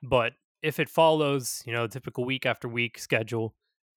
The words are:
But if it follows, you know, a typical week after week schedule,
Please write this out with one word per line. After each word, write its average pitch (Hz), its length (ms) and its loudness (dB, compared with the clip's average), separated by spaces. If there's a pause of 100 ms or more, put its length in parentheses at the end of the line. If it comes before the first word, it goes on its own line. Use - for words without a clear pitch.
But 123 320 2 (280)
if 156 180 -2
it 156 100 0
follows, 151 760 2
you 117 80 -6
know, 117 100 0
a 113 60 -2
typical 123 360 -6
week 131 200 -4
after 123 240 -2
week 120 300 -4
schedule, 113 540 -2 (440)